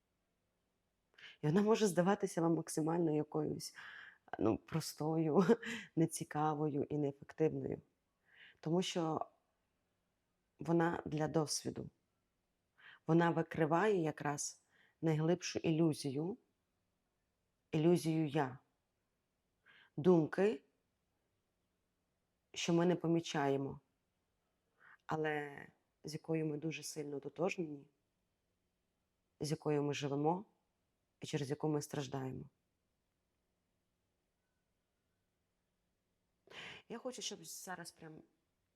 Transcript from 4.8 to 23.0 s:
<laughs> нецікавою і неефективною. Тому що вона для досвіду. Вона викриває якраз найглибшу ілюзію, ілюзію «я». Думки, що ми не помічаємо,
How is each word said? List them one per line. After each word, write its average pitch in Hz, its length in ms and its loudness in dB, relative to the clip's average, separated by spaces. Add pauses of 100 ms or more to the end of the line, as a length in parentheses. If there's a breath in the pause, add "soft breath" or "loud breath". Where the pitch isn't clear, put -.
<laughs> 226 280 -10
нецікавою 151 880 0
і 151 140 -4
неефективною. 143 840 -2 (800 loud breath)
Тому 170 220 0
що 160 440 -2 (1300)
вона 165 480 2
для 151 220 -2
досвіду. - 640 -2 (1160 loud breath)
Вона 170 240 4
викриває 165 720 2
якраз 147 580 -4 (420 soft breath)
найглибшу 160 560 2
ілюзію, 156 800 0 (1300)
ілюзію 160 560 4
«я». 131 320 0 (1400 soft breath)
Думки, 180 680 4 (2000)
що - 140 0
ми 170 140 4
не 175 100 4
помічаємо, 143 840 0 (1300 loud breath)